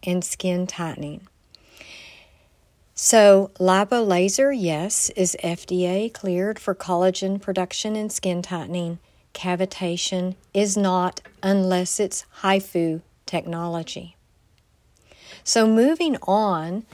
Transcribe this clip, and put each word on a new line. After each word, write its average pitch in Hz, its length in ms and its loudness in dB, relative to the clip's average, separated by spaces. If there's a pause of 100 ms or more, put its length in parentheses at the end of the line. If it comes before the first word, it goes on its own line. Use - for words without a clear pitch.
and 180 200 -2
skin 180 440 -4
tightening. 160 600 -10 (1700)
So 202 640 8
lipolaser, 196 1000 2
yes, 170 540 -2
is 185 320 -2
F 170 240 -6
D 180 200 0
A 196 240 -2
cleared 190 480 -4
for 190 160 -4
collagen 185 640 -2
production 190 560 -4
and 214 160 -6
skin 180 300 -4
tightening. 170 560 -8 (340)
Cavitation 180 1040 -4 (180)
is 202 240 0
not 185 460 0 (200)
unless 185 560 2
it's - 280 -4 (160)
hifu 175 580 0 (260)
technology. 170 920 -8 (1300)
So 220 220 4
moving 269 560 4
on 190 720 0